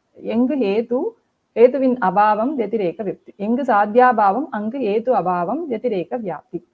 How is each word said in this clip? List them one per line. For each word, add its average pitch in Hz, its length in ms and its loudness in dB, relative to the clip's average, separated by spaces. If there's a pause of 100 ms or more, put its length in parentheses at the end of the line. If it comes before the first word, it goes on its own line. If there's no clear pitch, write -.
(140)
எங்கு 226 420 -2
ஹேது, 233 460 -2 (520)
ஹேதுவின் 254 440 4
அபாவம் 214 600 0
வத்திரேக 202 440 -4
வியாப்தி. - 340 -10
எங்கு 233 280 -2
சாத்தியாபாவம் 220 840 2
அங்கு 220 280 -6
ஹேது 226 320 -2
அபாவம் 190 600 -2
வத்திரேக 220 500 -4
வியாப்தி. 170 540 -10